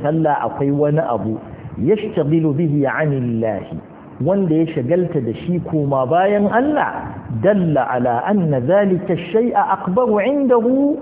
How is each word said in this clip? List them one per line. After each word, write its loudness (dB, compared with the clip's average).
sallah 0
akwai -2
wani 2
abu, -2
يشتغل 0
به 0
عن 0
الله، -2
wanda 0
ya 2
shagalta 0
da -2
shi -4
koma 0
bayan 2
Allah, -2
دل 4
على 0
أن 0
ذلك 2
الشيء 0
أكبر 0
عنده 2